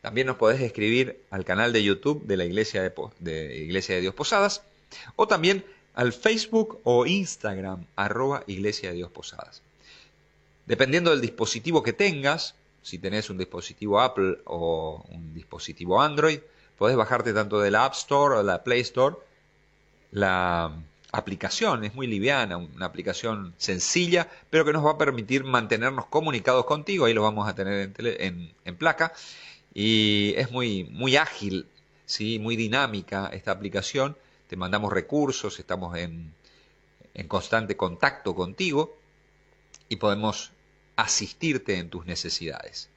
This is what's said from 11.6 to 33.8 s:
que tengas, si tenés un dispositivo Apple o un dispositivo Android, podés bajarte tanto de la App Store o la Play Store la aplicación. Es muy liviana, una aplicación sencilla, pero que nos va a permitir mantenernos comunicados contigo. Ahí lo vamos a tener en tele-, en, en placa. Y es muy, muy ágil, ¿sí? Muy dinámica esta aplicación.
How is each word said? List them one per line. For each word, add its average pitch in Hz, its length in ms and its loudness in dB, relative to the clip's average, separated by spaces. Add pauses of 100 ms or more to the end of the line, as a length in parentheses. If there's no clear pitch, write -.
que 117 80 0
tengas, 156 640 0 (260)
si - 160 -12
tenés 98 320 -4
un 92 80 -8
dispositivo 101 600 0
Apple 98 460 2
o 80 640 -2
un 82 220 -14
dispositivo 87 720 -2
Android, 151 380 2 (360)
podés 117 200 4
bajarte 120 360 2
tanto 104 280 2
de 101 100 4
la 110 140 6
App 135 100 0
Store 143 400 2
o 107 80 2
la 95 220 0
Play 123 160 2
Store 127 340 2 (1000)
la 90 640 2 (360)
aplicación. 110 720 -2
Es 104 100 -6
muy 127 140 -6
liviana, 110 480 0
una 87 300 -8
aplicación 95 720 -6
sencilla, 170 680 0 (200)
pero 160 160 4
que 151 80 4
nos 151 120 2
va 151 80 8
a 151 60 -2
permitir 131 460 0
mantenernos 123 640 0
comunicados 127 580 2
contigo. 151 400 0
Ahí 117 100 6
lo 107 80 4
vamos 107 260 2
a 92 60 -4
tener 98 280 -2
en 98 100 -8
tele-, 107 340 -4
en, 87 260 -8 (120)
en 90 120 -10
placa. 160 360 2 (600)
Y 104 640 4
es 120 140 0
muy, 117 320 -2
muy 127 320 0
ágil, 101 540 0 (360)
¿sí? 110 360 -4
Muy 113 160 -2
dinámica 107 760 -2
esta 95 200 -4
aplicación. 101 640 -2 (320)